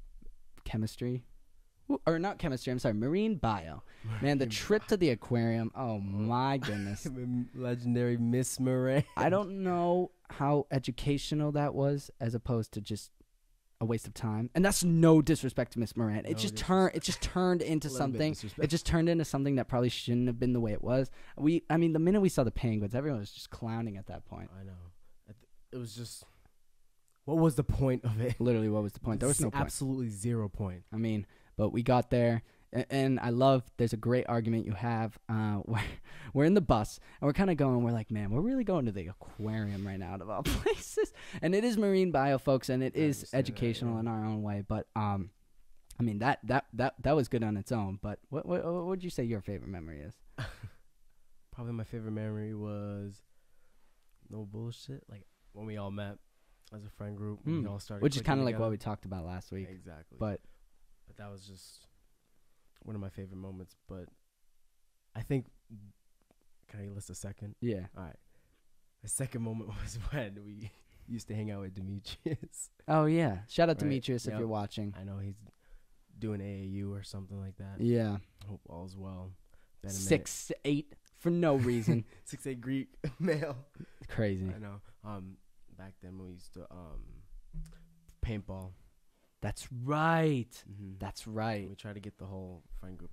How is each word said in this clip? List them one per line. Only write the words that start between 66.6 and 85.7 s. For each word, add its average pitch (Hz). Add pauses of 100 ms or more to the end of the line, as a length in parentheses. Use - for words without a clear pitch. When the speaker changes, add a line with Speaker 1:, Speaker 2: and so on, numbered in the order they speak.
Speaker 2:
can 104
I 101
list 101
a 92
second? 101
Speaker 1:
Yeah. 98 (100)
Speaker 2:
All 95
right. 82 (840)
The 107
second 127
moment 113
<laughs> 104
was 104 (120)
when 107
we 104 (380)
used 117
to 107
hang 107
out 101
with 95
Demetrius. - (180)
Speaker 1:
Oh, 156
yeah. 156 (100)
Shout 170
out 160
Speaker 2:
Right. -
Speaker 1:
Demetrius 135
if 110
Speaker 2:
Yep. 107
Speaker 1:
you're 113
watching. 104
Speaker 2:
I 92
know 98
he's 98 (840)
doing 104
A 98
A 98
U 98
or 98
something 98
like 98
that. 95
Speaker 1:
Yeah. 113 (300)
Speaker 2:
Hope 101
all's 92
well. 95 (500)
Been 98
a 98
minute. 95
Speaker 1:
Six - (120)
eight 147 (240)
for 170
no 170
reason. 120 (100)
Speaker 2:
<laughs> -
Six -
eight 131
Greek 135 (160)
<laughs> 143
male. 151 (520)
Speaker 1:
Crazy. 95
Speaker 2:
I -
know. 101 (240)
Um, 95 (400)